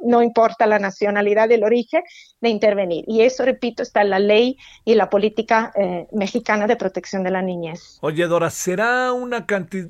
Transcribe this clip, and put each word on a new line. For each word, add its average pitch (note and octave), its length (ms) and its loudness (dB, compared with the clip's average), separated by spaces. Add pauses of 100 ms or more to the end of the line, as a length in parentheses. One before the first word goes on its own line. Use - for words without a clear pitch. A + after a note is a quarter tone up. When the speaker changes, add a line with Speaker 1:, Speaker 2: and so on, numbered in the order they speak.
Speaker 1:
no A#3+ 180 4
importa A3+ 460 2
la G#3+ 100 4
nacionalidad G3+ 720 0
del A3+ 140 4
origen, A#3+ 400 -2 (380)
de A#3 80 0
intervenir. G3+ 580 0
Y A3 140 2
eso, B3+ 220 2
repito, B3+ 380 -4
está A3+ 200 0
en G3+ 100 2
la F#3+ 80 2
ley G#3+ 380 2 (280)
y A3+ 80 4
la F#3+ 160 4
política, A3 640 0
eh, F3+ 360 -4
mexicana G#3+ 560 -2
de A3+ 80 2
protección F#3+ 480 -6
de F#3 80 -2
la F#3 100 -2
niñez. F3 600 -8
Speaker 2:
Oye, D#3+ 260 -2
Dora, E3+ 240 0
¿será A#3+ 640 -2
una B3 340 -6
canti-, F#3+ 420 -6